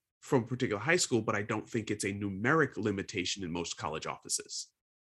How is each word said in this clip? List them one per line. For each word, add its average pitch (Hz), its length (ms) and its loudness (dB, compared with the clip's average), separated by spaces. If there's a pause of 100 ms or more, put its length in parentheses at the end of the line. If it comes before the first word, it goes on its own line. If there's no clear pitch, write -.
(200)
from 127 240 2
a 117 40 -6
particular 107 340 0
high 165 160 4
school, 123 240 4
but 110 140 2
I 104 60 0
don't 107 280 -2
think 107 200 -2
it's 101 140 -2
a 98 80 0
numeric 104 680 2
limitation 95 680 -2
in 82 80 -4
most 85 260 -4
college 78 280 -4
offices. - 600 -6 (380)